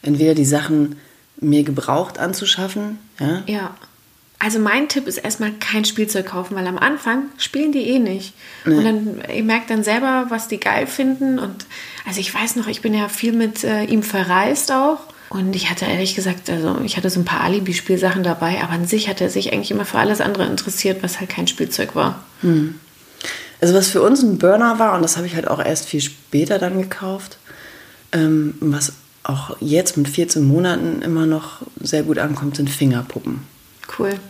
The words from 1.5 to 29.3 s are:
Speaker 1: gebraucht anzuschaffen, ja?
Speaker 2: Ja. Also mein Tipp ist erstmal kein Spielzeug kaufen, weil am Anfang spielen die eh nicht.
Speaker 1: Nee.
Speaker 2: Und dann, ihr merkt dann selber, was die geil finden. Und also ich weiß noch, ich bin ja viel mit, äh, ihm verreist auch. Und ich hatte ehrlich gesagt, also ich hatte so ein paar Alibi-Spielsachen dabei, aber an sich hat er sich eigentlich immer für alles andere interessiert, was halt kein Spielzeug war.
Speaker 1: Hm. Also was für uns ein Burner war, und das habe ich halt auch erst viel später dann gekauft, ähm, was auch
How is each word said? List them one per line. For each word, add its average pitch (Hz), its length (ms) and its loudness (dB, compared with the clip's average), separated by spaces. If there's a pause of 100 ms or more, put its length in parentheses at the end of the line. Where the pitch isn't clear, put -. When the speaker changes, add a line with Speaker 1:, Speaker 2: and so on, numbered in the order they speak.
Speaker 1:
gebraucht 139 540 -2
anzuschaffen, 190 800 -2 (200)
ja? 165 280 -2
Speaker 2:
Ja. 202 300 -6 (640)
Also 220 200 0
mein 226 280 2
Tipp 277 200 -2
ist - 100 -6
erstmal 220 400 -4
kein 214 260 0
Spielzeug 208 420 0
kaufen, 180 280 -6
weil 185 140 -2
am 185 100 -2
Anfang 269 460 0 (140)
spielen 294 340 -2
die 247 160 0
eh 262 100 4
nicht. 190 360 -2 (300)
Speaker 1:
Nee. 156 120 6
Speaker 2:
Und 214 80 4
dann, 214 360 0 (140)
ihr 226 80 -2
merkt 226 260 0
dann 220 140 2
selber, 247 460 2
was 226 180 -4
die 202 140 -6
geil 214 260 2
finden. 262 540 0
Und 196 260 -8 (400)
also 196 140 -6
ich 185 120 -6
weiß 226 220 -2
noch, 220 140 -2
ich - 120 -6
bin 214 140 0
ja 208 140 0
viel 233 240 -2
mit, 226 320 0
äh, 214 200 0
ihm 214 200 2
verreist 196 680 0
auch. 277 280 2 (300)
Und 190 280 -2
ich 185 140 -2
hatte 180 160 -4
ehrlich 185 280 0
gesagt, 185 360 -4
also 170 340 0
ich - 120 -4
hatte 180 140 0
so 185 80 0
ein 175 60 2
paar - 160 -2
Alibi-Spielsachen 185 840 0
dabei, 170 400 0
aber 170 120 -4
an 170 120 0
sich 214 220 0
hat 190 120 -4
er 180 80 2
sich 190 240 -2
eigentlich 202 200 -2
immer 202 120 0
für - 140 -2
alles 214 220 2
andere 202 260 0
interessiert, 190 560 -2
was 175 160 -4
halt 185 120 -8
kein 175 180 -2
Spielzeug - 480 -4
war. 185 280 -2 (180)
Speaker 1:
Hm. 160 340 2 (840)
Also 175 140 6
was 190 140 4
für 196 140 2
uns 269 200 6
ein 202 160 4
Burner 220 400 6
war, 214 160 4
und 170 80 2
das 165 140 0
habe 175 100 -4
ich 170 80 -8
halt 165 140 -2
auch 143 140 0
erst - 260 -2
viel 147 120 -2
später 165 600 -2
dann 185 200 0
gekauft, 190 580 -8 (720)
ähm, 156 480 2
was 143 320 0 (360)
auch 135 320 -6